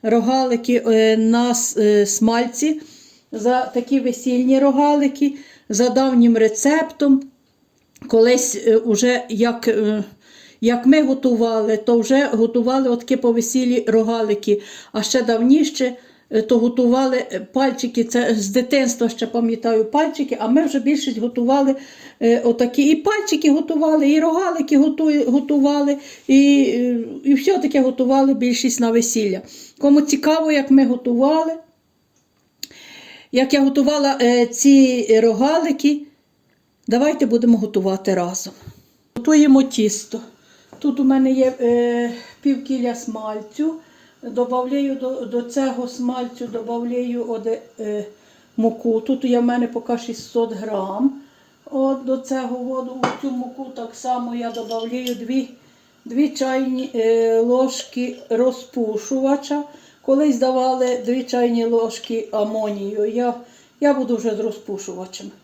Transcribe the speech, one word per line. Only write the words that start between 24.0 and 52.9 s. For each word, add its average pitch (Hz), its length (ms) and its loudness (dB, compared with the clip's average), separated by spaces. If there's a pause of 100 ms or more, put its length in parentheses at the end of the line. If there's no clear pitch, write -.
і 311 100 4
рогалики 330 580 0
готує-, 302 480 2
готували, 285 720 2 (300)
і, 277 480 6
е, 247 240 0 (240)
і 277 100 4
все 359 240 2
таке 285 240 2
готували 262 520 2
більшість 247 460 0
на 233 120 2
весілля. 220 500 0 (360)
Кому 285 240 4
цікаво, 311 500 2
як 277 200 2
ми 269 140 8
готували, 262 680 0 (1800)
як 262 220 0
я 285 80 4
готувала, 277 600 2
е, 240 240 4
ці 254 600 4 (120)
рогалики, 285 840 2 (840)
давайте 247 380 0
будемо 233 320 4
готувати 190 560 -2
разом. 180 400 -6 (600)
Готуємо 277 480 6
тісто. 226 560 -4 (600)
Тут 277 200 -4
у 277 40 0
мене 262 280 2
є, 262 300 2
е, 240 500 0 (300)
пів 269 220 -2
кіля 240 320 -4
смальцю. 214 760 -8 (500)
Добавляю 254 720 -4
до, 254 300 -8
до 233 160 -4
цього 247 460 -4
смальцю, 247 600 -8
добавляю 240 840 -6
оде-, 226 320 -6 (180)
е, 208 260 -6 (520)
муку. 226 440 -2
Тут 262 240 -4
я 240 140 2
в 240 40 0
мене 240 240 0
поки 233 300 -6
шістсот - 560 -6
грам. 208 680 -4 (500)
От 269 340 -2
до 262 120 -2
цього 254 400 -6
воду, 254 440 -8